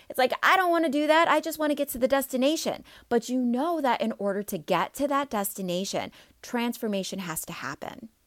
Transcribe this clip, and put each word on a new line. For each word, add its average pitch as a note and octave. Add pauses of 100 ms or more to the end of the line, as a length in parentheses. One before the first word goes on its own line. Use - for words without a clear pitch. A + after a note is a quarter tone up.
It's -
like, B3+ (100)
"I F4
don't F4+
wanna E4
do D4
that. D#4+
I D4+
just D#4+
wanna D4+
get C#4+
to -
the A#3+
destination." C4+ (240)
But A#3
you B3+
know B3+
that B3+
in A3+
order G3+
to G3+
get E3+
to C#4
that C#4
destination, F#3+ (300)
transformation A3
has E3
to E3+
happen, - (180)